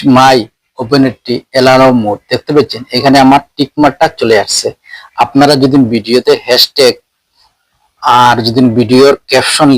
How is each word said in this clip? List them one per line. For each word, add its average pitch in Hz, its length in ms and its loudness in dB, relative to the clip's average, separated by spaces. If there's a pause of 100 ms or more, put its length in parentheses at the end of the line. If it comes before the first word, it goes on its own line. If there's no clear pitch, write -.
(180)
my 131 180 4 (420)
opportunity, 123 580 -4 (220)
allow 131 320 2 (140)
more।" 104 140 -4 (140)
দেখতে - 220 -6
পাচ্ছেন 123 280 -2 (140)
এখানে 135 280 0
আমার 135 160 4 (160)
টিক 139 140 -4 (100)
মার্কটা 147 260 0 (140)
চলে 113 240 0
আসছে। - 240 -6 (560)
আপনারা 143 380 0
যদি 135 140 0 (160)
ভিডিওতে 117 400 -2 (140)
হ্যাশট্যাগ 123 480 0 (1080)
আর 123 320 2 (120)
যদি 117 140 -2 (180)
ভিডিওর 127 360 2 (160)
ক্যাপশন 139 480 -2